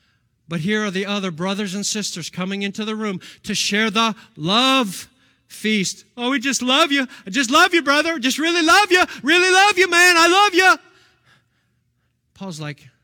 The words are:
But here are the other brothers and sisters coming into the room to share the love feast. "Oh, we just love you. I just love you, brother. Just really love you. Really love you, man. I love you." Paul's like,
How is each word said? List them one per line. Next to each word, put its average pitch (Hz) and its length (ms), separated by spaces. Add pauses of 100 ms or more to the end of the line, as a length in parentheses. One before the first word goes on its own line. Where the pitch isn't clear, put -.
(480)
But 165 120
here 214 220
are 208 80
the 190 140
other 196 260
brothers 190 440
and 202 100
sisters - 460
coming 196 320
into 202 240
the 220 100
room 208 240 (220)
to 208 120
share 214 360
the 220 260 (200)
love 226 720 (420)
feast. - 580 (100)
"Oh, 240 140
we 277 80
just 247 240
love 277 300
you. 277 140 (200)
I - 20
just 220 220
love 339 240
you, - 80
brother. 302 360
Just 247 200
really 339 240
love 370 280
you. 359 140 (180)
Really 359 280
love 392 260
you, 370 140
man. 349 260
I 330 120
love 392 260
you." 359 240 (1500)
Paul's 185 260
like, 147 300 (160)